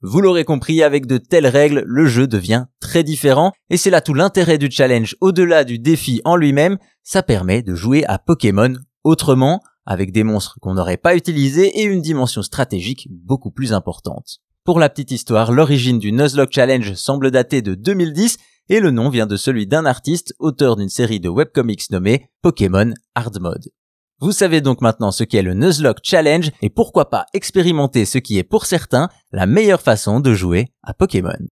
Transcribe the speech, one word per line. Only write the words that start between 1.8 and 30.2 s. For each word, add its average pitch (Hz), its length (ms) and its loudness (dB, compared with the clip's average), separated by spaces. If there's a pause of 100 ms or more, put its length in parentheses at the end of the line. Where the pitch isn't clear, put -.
le 143 220 2
jeu 123 180 4
devient 113 400 -2 (140)
très - 240 -2
différent, 147 480 2 (180)
et 175 80 0
c'est 196 120 2
là 175 120 4
tout 156 140 -4
l'intérêt 170 420 2
du 143 140 -2
challenge 123 480 0
au-delà 170 460 2
du 120 120 -8
défi 131 460 0
en 170 140 2
lui-même, 156 400 2 (260)
ça - 180 -4
permet 98 400 0
de 95 140 -6
jouer 120 300 0
à 95 120 -4
Pokémon 117 560 0 (300)
autrement, 151 580 2 (240)
avec 95 260 -4
des 107 120 0
monstres 107 380 -4
qu'on 92 140 -6
n'aurait 90 220 -2
pas 175 180 2
utilisés 160 640 0
et 220 40 0
une 196 180 -2
dimension 131 420 -4
stratégique 110 680 -6
beaucoup 92 400 -6
plus 123 240 -6
importante. - 640 -8 (260)
Pour 156 160 0
la 156 80 4
petite 139 220 -8
histoire, 113 420 -2
l'origine 127 460 2
du 104 140 -4
Nuzlocke 135 420 0
Challenge 123 400 0
semble 135 380 -2
dater 127 320 0
de 101 100 -4
deux 113 220 -2
mille 170 180 -2
dix 208 240 -2 (320)
et 208 100 4
le 185 120 2
nom 117 180 0
vient 120 160 0
de 104 100 -4
celui 113 300 -2
d'un 151 200 0
artiste, 147 520 -4
auteur 139 380 0
d'une 101 140 -4
série 110 300 -2
de 90 80 -6
webcomics 117 600 -2
nommée 101 400 -2 (140)
Pokémon 107 500 2 (220)
Hard 113 260 -8
Mode. 85 280 -8 (500)
Vous 180 140 -2
savez 165 280 2
donc 135 200 0
maintenant 110 300 0
ce 113 120 -4
qu'est 110 180 0
le 92 140 -2
Nuzlocke 143 480 0
Challenge 156 480 2 (100)
et 107 80 -2
pourquoi 226 400 0
pas 101 240 -4
expérimenter 156 720 0
ce 127 140 -2
qui 107 180 -4
est 92 60 0
pour - 240 -2
certains 160 420 -2 (220)
la 95 160 -2
meilleure 190 340 2
façon 107 380 0